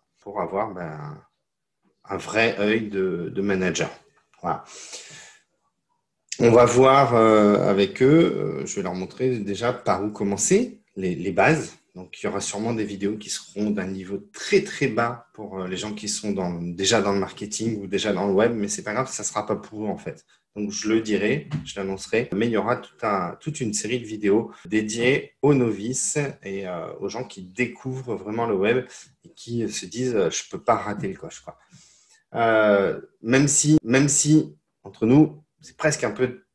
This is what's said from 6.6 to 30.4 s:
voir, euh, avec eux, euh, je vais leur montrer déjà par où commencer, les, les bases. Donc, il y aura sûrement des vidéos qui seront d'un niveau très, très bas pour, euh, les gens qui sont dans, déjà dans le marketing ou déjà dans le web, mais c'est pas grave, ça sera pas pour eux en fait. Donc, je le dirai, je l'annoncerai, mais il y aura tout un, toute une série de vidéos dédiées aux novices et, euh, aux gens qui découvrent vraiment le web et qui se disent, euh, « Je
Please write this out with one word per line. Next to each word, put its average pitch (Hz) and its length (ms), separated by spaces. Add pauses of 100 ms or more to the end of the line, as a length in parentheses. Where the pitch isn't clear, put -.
voir, 131 500
euh, 104 540
avec 98 320
eux, 131 600
euh, 71 40
je - 100
vais 101 60
leur 92 140
montrer 117 440
déjà 101 320
par 95 320
où 107 60
commencer, 107 720 (160)
les, 185 180
les - 160
bases. 123 460 (180)
Donc, 90 260
il 104 60
y - 20
aura 98 100
sûrement 107 340
des 107 120
vidéos 101 320
qui - 120
seront - 420
d'un 98 160
niveau 95 300 (140)
très, - 320
très - 240
bas 117 460
pour, 95 260
euh, 92 80
les 92 80
gens 107 180
qui 107 140
sont 104 240
dans, 92 220
déjà 87 480
dans 101 100
le 98 80
marketing 104 640
ou 98 60
déjà 98 260
dans 92 140
le 98 60
web, 113 200
mais 104 140
c'est 92 160
pas 107 100
grave, 127 160
ça - 140
sera 107 220
pas 107 100
pour 107 280
eux 107 60
en 90 80
fait. - 260 (320)
Donc, 104 160
je - 160
le 113 140
dirai, 107 480 (160)
je - 120
l'annoncerai, 98 540
mais 104 140
il 120 60
y 110 60
aura 110 200
tout - 240
un, 95 400
toute - 180
une 110 140
série 117 260
de 117 60
vidéos 104 460 (140)
dédiées 107 760
aux 143 140
novices 120 640 (240)
et, 98 240
euh, 85 320
aux 98 100
gens 120 160
qui - 160
découvrent 123 760
vraiment 107 300
le 110 100
web 113 300 (400)
et - 80
qui 117 340
se 104 180
disent, 120 300
euh, « 90 160
Je - 180